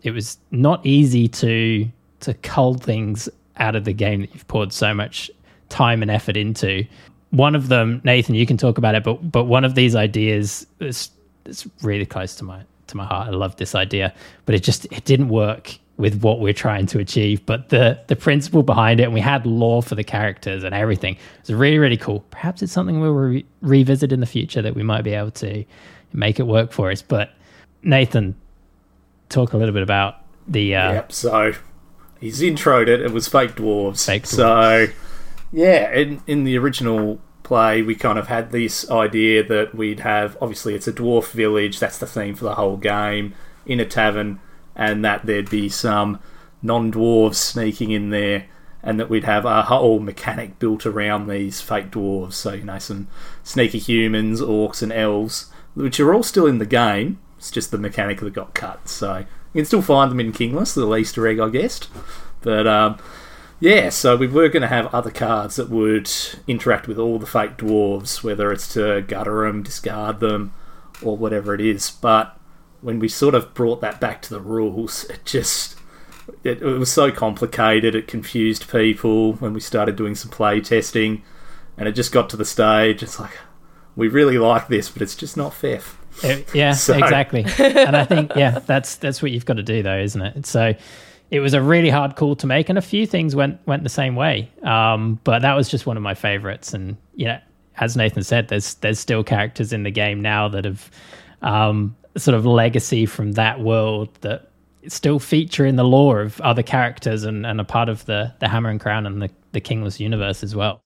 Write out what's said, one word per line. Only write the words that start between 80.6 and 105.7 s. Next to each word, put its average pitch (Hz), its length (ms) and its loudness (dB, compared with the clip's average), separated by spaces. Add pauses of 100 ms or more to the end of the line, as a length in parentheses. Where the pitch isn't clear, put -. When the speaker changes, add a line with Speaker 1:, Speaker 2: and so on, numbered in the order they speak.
Speaker 2:
and 104 100 -4
it 107 60 -2
just 120 180 -2
got 120 200 4
to - 60 -10
the 107 60 -4
stage, 110 580 4
it's - 200 -12
like, - 160 -14 (580)
"We 113 140 0
really 135 280 4
like 113 300 4
this, 107 220 0
but - 120 -8
it's 101 140 -6
just - 220 -10
not 147 160 -6
fair." 131 260 -4 (420)
Speaker 1:
It, 139 320 -4
yeah, 143 200 4
Speaker 2:
<laughs> - 0 -
So 135 220 2
Speaker 1:
exactly. 135 500 4 (120)
And 269 380 6
I 143 80 6
think, 151 320 2
yeah, 131 240 4
that's, - 380 -2
that's 139 240 -6
what 143 100 -2
you've 120 140 -6
gotta 113 180 -2
do 110 180 -2
though, 95 180 0
isn't 98 220 -4
it? 107 240 -8
So 113 300 2 (560)
it 143 80 0
was 139 140 2
a 139 80 4
really 165 280 6
hard 139 280 2
call 143 180 2
to - 100 -8
make, 139 220 2
and 185 100 0
a 190 40 0
few 208 260 -2
things 160 260 0
went, 139 320 -2
went 143 180 -2
the 131 60 -4
same 131 280 -2
way. 127 340 -2 (100)
Um, 113 600 0
but 117 180 2
that 139 140 4
was 139 140 2
just 135 160 -4
one 117 100 -4
of 107 80 -6
my 101 100 -4
favourites. 101 600 -4
And, 98 240 -8 (180)
you 120 100 -4
know, 117 140 -4 (380)
as 117 180 -2
Nathan 110 280 0
said, 117 260 0
there's, 104 260 -4
there's 107 240 -2
still 110 240 -2
characters 110 480 -2
in 107 120 -4
the 101 60 -4
game 104 320 -2
now 104 280 0
that 98 160 -4
have, 98 260 -8 (500)
um, 107 540 0 (200)
sort 131 200 4
of 110 100 2
legacy 117 640 4
from 104 240 -4
that 110 300 0
world 110 460 0 (140)
that - 300 -8 (360)
still 151 300 0
feature 156 480 0
in 135 120 4